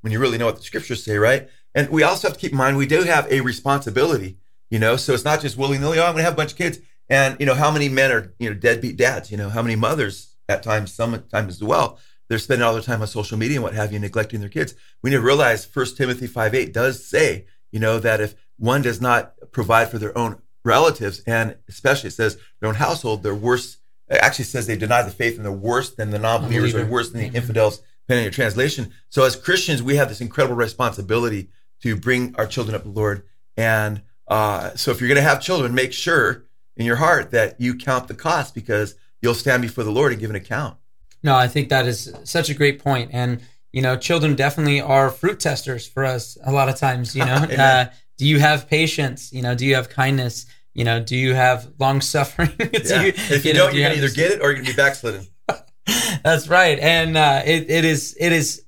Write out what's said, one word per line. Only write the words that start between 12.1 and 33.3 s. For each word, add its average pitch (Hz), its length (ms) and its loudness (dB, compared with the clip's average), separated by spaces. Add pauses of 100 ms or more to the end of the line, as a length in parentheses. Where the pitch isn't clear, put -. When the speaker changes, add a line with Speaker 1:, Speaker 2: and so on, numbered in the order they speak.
Speaker 1:
they're 113 100 -2
spending 120 260 0
all 113 100 2
their 110 80 -4
time 117 180 -4
on 107 80 -6
social 107 300 -6
media 123 180 -2
and 120 80 -2
what 101 100 -6
have 107 180 -4
you, 104 60 -6
neglecting 104 420 -4
their 101 80 -8
kids. - 260 -6 (280)
We 127 80 -2
need 139 60 4
to 120 60 0
realize 123 420 4
First 127 320 -6
Timothy 127 300 -4
five 110 280 -2
eight 123 180 -2
does 120 320 -2
say, 110 420 0 (260)
you 107 80 -4
know, 113 180 2
that 110 220 2
if 107 140 -4 (240)
one 127 240 2
does 117 180 -2
not 120 340 0 (180)
provide 113 380 2
for 117 80 -8
their 104 200 -6
own 117 220 -4 (240)
relatives, 117 600 2
and 113 300 0 (120)
especially 135 400 -2
it - 40 -10
says 110 240 -2 (240)
their 110 80 -2
own 110 60 -2
household, 110 480 -2
they're 101 120 -4
worse. 120 440 -2 (300)
It 135 140 0
actually 135 240 0
says 117 200 -6
they 110 100 -2
deny 113 260 2
the 101 80 -8
faith 117 260 -2
and 107 80 -10
they're 101 80 -4
worse 120 380 -2
than 107 200 -6
the 104 80 -4
non-believers 113 560 0
or 107 40 -2
Speaker 2:
Unbeliever. 107 140 -2
Speaker 1:
worse 120 180 -2
than 113 100 -8
the 104 80 -4
Speaker 2:
Mm-hmm. 120 80 -8
Speaker 1:
infidels, 113 420 0 (280)
depending 123 160 2
on - 20 -2
your 101 80 -4
translation. 127 600 -2 (180)
So 135 140 4
as 127 120 2
Christians, 170 460 -2
we 139 140 2
have 135 120 2
this 104 120 -12
incredible 123 360 -2
responsibility 110 920 -2 (340)
to 113 140 0
bring 123 400 -2
our 110 100 0
children 110 280 -6
up 101 80 -8
to 107 60 -14
the 101 100 -12
Lord. 101 240 -2 (340)